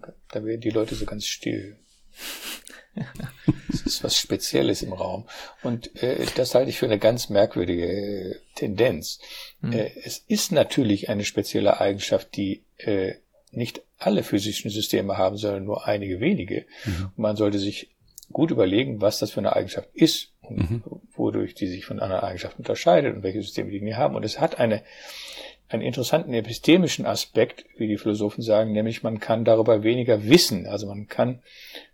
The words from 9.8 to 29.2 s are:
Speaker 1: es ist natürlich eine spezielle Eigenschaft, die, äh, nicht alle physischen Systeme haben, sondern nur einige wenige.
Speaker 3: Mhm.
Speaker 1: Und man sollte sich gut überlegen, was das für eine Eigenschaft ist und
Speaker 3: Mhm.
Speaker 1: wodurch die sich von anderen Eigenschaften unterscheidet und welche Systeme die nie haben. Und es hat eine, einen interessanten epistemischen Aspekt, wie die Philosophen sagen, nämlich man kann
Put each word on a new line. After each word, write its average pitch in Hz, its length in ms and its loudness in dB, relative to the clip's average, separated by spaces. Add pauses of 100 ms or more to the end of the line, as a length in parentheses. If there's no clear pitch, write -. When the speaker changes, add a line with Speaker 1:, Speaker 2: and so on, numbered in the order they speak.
Speaker 1:
es - 140 -10 (100)
ist 208 240 0
natürlich 123 560 2
eine 104 160 -2
spezielle - 560 2
Eigenschaft, 101 560 0
die, 98 260 -4 (160)
äh, 95 360 -2 (360)
nicht - 320 -6 (160)
alle 190 240 2
physischen 104 480 -2
Systeme 98 480 -2
haben, 98 180 2
sondern 101 280 -4
nur 104 240 -4
einige 101 320 -2
wenige. 120 460 -2 (180)
Speaker 3:
Mhm. 95 320 -6
Speaker 1:
Und - 20 -10
man 107 180 0
sollte 104 220 2
sich 101 320 -6 (420)
gut 165 200 0
überlegen, 113 480 2
was 101 180 2
das 104 140 -4
für 113 80 -4
eine 101 160 2
Eigenschaft - 360 -4
ist - 400 2 (100)
und 98 280 -2
Speaker 3:
Mhm. 117 120 -4 (340)
Speaker 1:
wodurch 107 380 -2
die - 120 -6
sich 92 180 -8
von 101 140 -8
anderen 95 240 -2
Eigenschaften 92 400 -8
unterscheidet 156 520 4
und 98 100 -6
welche 98 180 -2
Systeme 101 300 -6
die 101 80 -6
nie 107 140 -4
haben. 135 200 0
Und - 100 -4
es 107 140 -6
hat 156 220 0
eine, 110 240 2 (840)
einen 113 140 -4
interessanten 127 500 0
epistemischen 127 760 4
Aspekt, - 580 0 (120)
wie 110 120 0
die 104 100 0
Philosophen 107 440 0
sagen, 110 300 4
nämlich 110 300 0
man 110 160 -2
kann 113 260 0